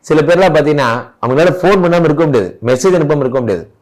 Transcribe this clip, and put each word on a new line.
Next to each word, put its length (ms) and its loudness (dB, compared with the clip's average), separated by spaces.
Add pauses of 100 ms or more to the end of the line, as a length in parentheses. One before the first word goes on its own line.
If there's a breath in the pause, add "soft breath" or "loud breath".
சில 200 2
பேர்லாம் 280 2
பாத்தீங்கன்னா 320 0 (340)
அவங்களால 380 0
ஃபோன் 240 2
பண்ணாம 240 2
இருக்க 220 0
முடியாது, 200 0 (200)
மெசேஜ் 280 2
அனுப்பாம 280 0
இருக்க 180 -2
முடியாது. 220 -4 (160)